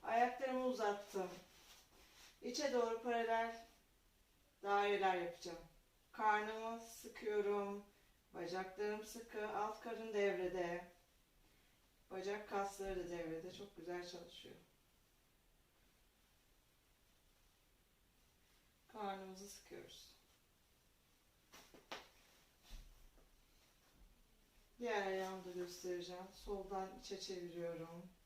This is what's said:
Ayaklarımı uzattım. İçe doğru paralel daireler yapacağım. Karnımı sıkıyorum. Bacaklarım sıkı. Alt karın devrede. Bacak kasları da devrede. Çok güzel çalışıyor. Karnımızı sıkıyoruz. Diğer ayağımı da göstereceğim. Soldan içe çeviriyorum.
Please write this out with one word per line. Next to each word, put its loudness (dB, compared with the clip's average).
Ayaklarımı 4
uzattım. 0
İçe 2
doğru 4
paralel 2
daireler 6
yapacağım. -4
Karnımı 4
sıkıyorum. 0
Bacaklarım -2
sıkı. -6
Alt 2
karın -4
devrede. 4
Bacak -2
kasları 0
da -4
devrede. -2
Çok -12
güzel -6
çalışıyor. -12
Karnımızı -4
sıkıyoruz. -14
Diğer 2
ayağımı 0
da -6
göstereceğim. -4
Soldan -4
içe -6
çeviriyorum. -6